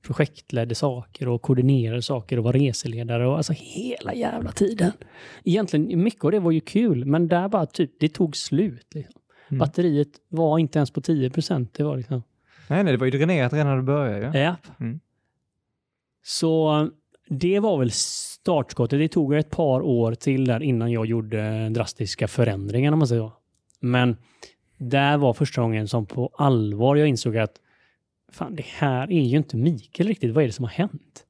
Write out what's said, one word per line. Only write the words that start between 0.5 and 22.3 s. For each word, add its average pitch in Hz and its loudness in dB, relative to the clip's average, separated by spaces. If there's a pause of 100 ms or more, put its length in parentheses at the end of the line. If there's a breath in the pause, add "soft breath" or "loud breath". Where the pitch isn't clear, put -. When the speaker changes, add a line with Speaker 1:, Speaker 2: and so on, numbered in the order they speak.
Speaker 1:
saker 127 -6
och 120 -2
koordinerade 123 2
saker 123 -4
och 110 -2
var 120 2
reseledare 120 0
och 139 0
alltså 160 -2
hela - -8
jävla - -6
tiden. 208 0 (520 loud breath)
Egentligen, 175 2
mycket 226 -2
av 147 4
det 208 2
var 170 2
ju 160 2
kul, 180 0
men 160 2
där 175 2
bara 196 0
typ, 156 -2 (100)
det 156 2
tog 156 0
slut, 147 -2
liksom. - -14 (280 soft breath)
Speaker 2:
Mm. 135 -2
Speaker 1:
Batteriet 147 2 (200)
var 160 2
inte 156 0
ens 139 2
på - -6
tio 135 0
procent. 139 -4
Det 147 -4
var 143 -2
liksom 123 -6 (460 soft breath)
Speaker 2:
Nej, 185 2
nej, 156 2
det 120 2
var 127 0
ju 131 4
dränerat 147 2
redan 147 2
när 139 2
du 131 0
började, 135 -2
ja. 139 4
Speaker 1:
Japp. 170 -2 (140)
Speaker 2:
Mm. 120 -8 (1200)
Speaker 1:
Så 156 2 (400)
det 180 0
var 202 2
väl 123 2
startskottet. - -2
Det 156 2
tog 147 0
ett 151 0
par 135 2
år 117 2
till 135 0
där 123 2
innan 120 0
jag 113 0
gjorde 110 -2
drastiska 113 -4
förändringar, 113 2